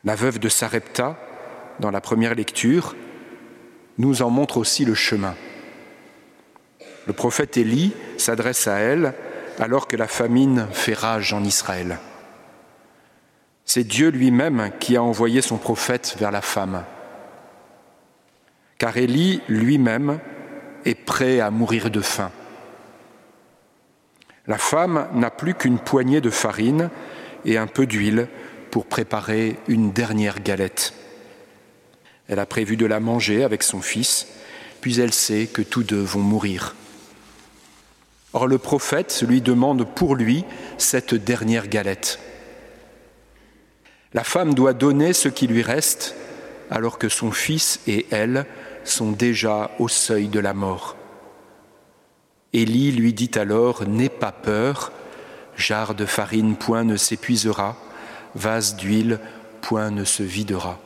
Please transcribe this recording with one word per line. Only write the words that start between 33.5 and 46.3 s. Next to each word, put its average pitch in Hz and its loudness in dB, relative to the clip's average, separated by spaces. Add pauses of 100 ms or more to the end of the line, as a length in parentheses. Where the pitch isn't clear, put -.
son 95 -2
fils, - -2 (520)
puis 123 0
elle 120 2
sait 110 0
que 110 -4
tous 113 -2
deux 101 0
vont 101 -2
mourir. 101 0 (1600)
Or, 123 0
le 131 4
prophète 143 0
lui 123 6
demande 123 4
pour 143 2
lui 123 2 (320)
cette - 0
dernière 110 0
galette. 101 -2 (1900)
La 117 -2
femme 160 2
doit 131 6
donner 143 4
ce 175 2
qui 135 0
lui 117 4
reste, - -2 (540)